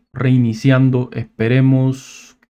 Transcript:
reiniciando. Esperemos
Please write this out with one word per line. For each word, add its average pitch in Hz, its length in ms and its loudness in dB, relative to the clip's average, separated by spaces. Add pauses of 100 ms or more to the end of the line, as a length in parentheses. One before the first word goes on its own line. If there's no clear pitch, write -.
(120)
reiniciando. 127 1000 0
Esperemos 131 1200 -2 (140)